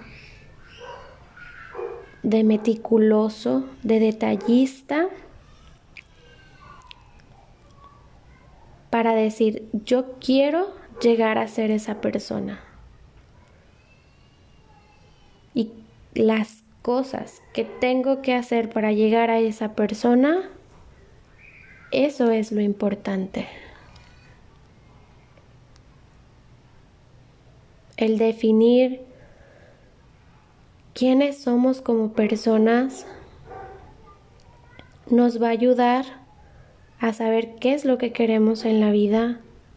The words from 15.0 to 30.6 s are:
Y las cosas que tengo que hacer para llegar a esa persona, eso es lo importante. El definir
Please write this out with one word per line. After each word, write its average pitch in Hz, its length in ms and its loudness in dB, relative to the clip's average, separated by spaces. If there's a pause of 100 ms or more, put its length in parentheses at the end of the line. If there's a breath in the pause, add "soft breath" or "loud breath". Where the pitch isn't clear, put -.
Y 226 160 -2 (420)
las 220 500 0 (200)
cosas 247 580 -6 (120)
que 226 100 -4
tengo 254 580 -2
que 262 140 -2
hacer 240 340 -2
para 214 220 -2
llegar 220 400 2
a 226 80 2
esa 220 340 -4
persona, 247 760 2 (1400)
eso 262 380 0
es 220 220 0
lo 208 100 0
importante. 202 840 -4 (4000 loud breath)
El 220 220 0
definir 226 840 4 (1900 soft breath)